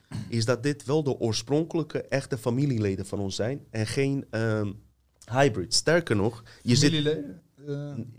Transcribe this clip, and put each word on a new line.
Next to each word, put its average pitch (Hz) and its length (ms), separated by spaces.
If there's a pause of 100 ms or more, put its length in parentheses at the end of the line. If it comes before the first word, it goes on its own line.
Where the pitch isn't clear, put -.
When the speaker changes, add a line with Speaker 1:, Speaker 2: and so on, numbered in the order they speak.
(280)
Speaker 1:
is 117 160
dat 117 180
dit 143 220
wel 156 180
de 135 160
oorspronkelijke, 151 840
echte 135 360
familieleden 113 680
van 98 120
ons 98 180
zijn 131 340
en 110 160
geen, 139 440
ehm, 107 420 (580)
hybrids. 113 460
Sterker 160 400
nog, 107 260 (200)
je 120 140
zit 147 140
Speaker 2:
Familieleden? 160 520 (240)
Eh, 143 80
Speaker 1:
N-, 143 440